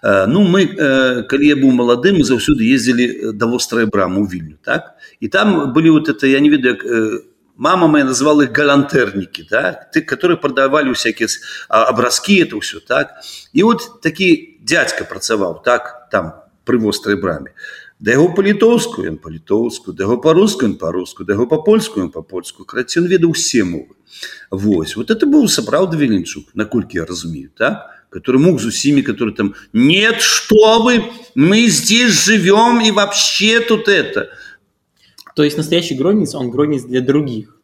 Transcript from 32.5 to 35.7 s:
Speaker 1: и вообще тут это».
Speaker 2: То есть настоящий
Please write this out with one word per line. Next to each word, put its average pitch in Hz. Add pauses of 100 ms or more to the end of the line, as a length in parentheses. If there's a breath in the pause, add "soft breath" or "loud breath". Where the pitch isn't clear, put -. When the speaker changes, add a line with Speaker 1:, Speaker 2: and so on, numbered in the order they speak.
Speaker 1:
и 214
вообще 202
тут 226
это». - (1080 loud breath)
Speaker 2:
То 151
есть 147
настоящий 160